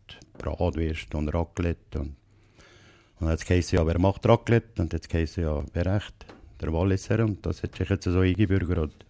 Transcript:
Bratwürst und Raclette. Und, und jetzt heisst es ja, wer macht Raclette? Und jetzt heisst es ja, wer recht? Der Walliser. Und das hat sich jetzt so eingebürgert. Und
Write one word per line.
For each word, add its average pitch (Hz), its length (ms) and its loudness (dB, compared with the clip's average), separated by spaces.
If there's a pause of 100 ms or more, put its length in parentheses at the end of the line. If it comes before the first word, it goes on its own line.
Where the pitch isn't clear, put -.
(360)
Bratwürst 78 800 -4
und 76 160 -2
Raclette. 85 680 -4
Und, 71 160 -8 (1040)
und 80 100 0
jetzt - 180 -2
heisst 87 200 4
es - 40 -12
ja, 87 140 4
wer 82 120 0
macht 95 280 2
Raclette? 113 560 2
Und 80 100 -4
jetzt 82 220 -8
heisst 82 240 0
es 85 60 0
ja, 76 180 -2 (100)
wer 87 220 -2
recht? - 320 -6 (340)
Der 78 120 -4
Walliser. 98 520 0
Und 107 200 -2
das 85 180 -4
hat - 140 -8
sich 92 120 -2
jetzt 98 160 0
so 92 160 2
eingebürgert. 92 580 2
Und 78 160 -2 (160)